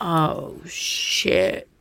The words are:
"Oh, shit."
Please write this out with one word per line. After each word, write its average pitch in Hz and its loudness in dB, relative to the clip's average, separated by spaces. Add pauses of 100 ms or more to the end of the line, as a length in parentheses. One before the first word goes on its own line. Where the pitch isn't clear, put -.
"Oh, 160 0
shit." - 0 (120)